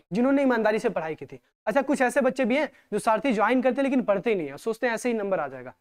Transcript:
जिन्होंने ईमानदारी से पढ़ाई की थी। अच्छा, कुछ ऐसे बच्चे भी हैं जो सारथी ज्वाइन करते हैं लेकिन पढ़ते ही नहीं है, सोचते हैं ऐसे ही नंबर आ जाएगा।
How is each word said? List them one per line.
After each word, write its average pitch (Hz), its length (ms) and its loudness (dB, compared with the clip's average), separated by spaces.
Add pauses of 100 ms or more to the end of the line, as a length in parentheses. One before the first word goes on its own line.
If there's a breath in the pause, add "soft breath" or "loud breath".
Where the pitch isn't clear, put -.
(120)
जिन्होंने 262 300 2
ईमानदारी 226 380 2
से 233 100 -2
पढ़ाई 160 260 -2
की 143 100 -14
थी। 131 140 -18 (280)
अच्छा, 262 140 2
कुछ 269 200 0
ऐसे 247 200 2
बच्चे 262 240 2
भी 240 100 2
हैं 294 140 0 (240 soft breath)
जो 208 60 -2
सारथी 226 340 0
ज्वाइन 220 280 2
करते 254 200 0
हैं - 20 0
लेकिन 262 200 0
पढ़ते 196 260 0
ही 220 60 2
नहीं 160 120 -4
है, 139 100 -12
सोचते 233 300 -4
हैं 233 60 -2
ऐसे 214 160 -4
ही 233 60 0
नंबर 196 240 -2
आ 147 80 -4
जाएगा। 127 340 -14